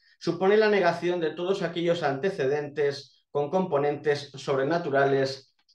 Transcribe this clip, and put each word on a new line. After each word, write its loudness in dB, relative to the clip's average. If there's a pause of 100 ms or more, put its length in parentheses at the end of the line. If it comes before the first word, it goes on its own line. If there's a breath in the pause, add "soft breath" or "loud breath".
(180 soft breath)
supone 2
la 6
negación 2
de 0
todos -2
aquellos -2
antecedentes -2
con -2
componentes 0
sobrenaturales 0 (200)